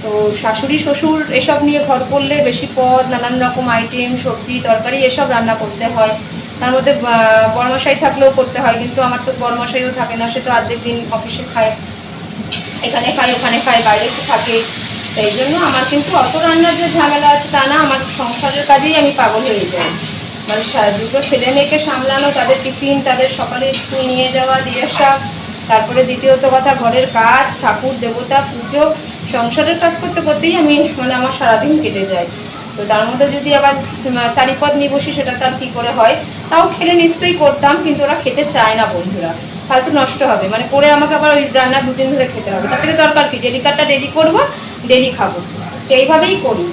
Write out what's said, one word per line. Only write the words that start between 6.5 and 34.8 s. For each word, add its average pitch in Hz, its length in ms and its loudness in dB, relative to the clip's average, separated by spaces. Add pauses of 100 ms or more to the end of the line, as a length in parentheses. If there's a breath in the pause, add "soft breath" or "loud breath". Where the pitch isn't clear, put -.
তার 247 160 -2
মধ্যে, 262 180 2
আহ, 226 520 4 (100)
বড়মশাই 262 480 0
থাকলেও 269 360 4
করতে 247 240 -2
হয়, 226 180 2
কিন্তু 247 260 -4
আমার 247 180 -4
তো 262 60 -2 (120)
বড়মশাইও 247 560 -2
থাকে 226 220 -4
না, 233 120 -2
সে 262 120 -4
তো 254 120 -4
অর্ধেক 233 280 -2
দিন 233 120 -4 (180)
অফিসে 226 360 -6
খায়, 220 200 0 (1160)
এখানে 240 200 -2 (100)
খায়, 262 200 2
ওখানে 233 280 0
খায়, 233 220 4
বাইরে 214 220 2
একটু - 120 -6 (100)
থাকে। 226 240 0 (600)
তাই 208 220 0
জন্য 269 160 0 (160)
আমার 262 220 0
কিন্তু 285 180 0 (140)
অত - 100 0 (120)
রান্নার 330 340 4
যে 339 80 0 (100)
ঝামেলা 294 380 4
আছে 294 200 -2
তা 277 60 4 (100)
না, 302 140 2
আমার 269 160 0 (180)
সংসারের 269 500 -4
কাজেই 285 320 4
আমি 285 100 4 (100)
পাগল 220 300 2
হয়ে 196 220 0
যাই। 165 160 -2 (580)
মানে 214 240 -2
সা-, 208 280 2
দুটো 226 200 -2 (100)
ছেলে 247 260 2
মেয়েকে 285 220 2 (100)
সামলানো, 269 400 0 (100)
তাদের 262 260 4
টিফিন, 277 340 -2 (100)
তাদের 254 220 2 (100)
সকালে 254 260 -4 (140)
স্কুল 262 220 -4 (100)
নিয়ে 254 240 0
যাওয়া, 262 200 2 (120)
দিয়ে 254 200 -4
আসা, 277 220 4 (600)
তারপরে 247 400 2
দ্বিতীয়ত 262 340 2 (120)
কথা 262 160 2 (100)
ঘরের 247 260 2 (100)
কাজ, 240 280 4 (160)
ঠাকুর 262 320 0 (100)
দেবতা, 240 340 -2 (120)
পুজো, 269 340 -2 (500)
সংসারের 294 500 0
কাজ 339 180 2
করতে 339 260 -4
করতেই 311 340 0
আমি, 294 140 4 (240)
মানে 254 200 -2
আমার 262 200 -2
সারাদিন 254 340 2 (100)
কেটে 202 280 -2
যায়। 175 180 -2 (460)
তো 208 60 -6 (100)
তার 214 160 2
মধ্যে 254 180 2 (100)
যদি 285 140 -4 (100)
আবার, 277 140 4 (340)
উম, 247 100 -2 (180)
চারি 269 260 2
পদ 294 180 2
নিয়ে 277 140 0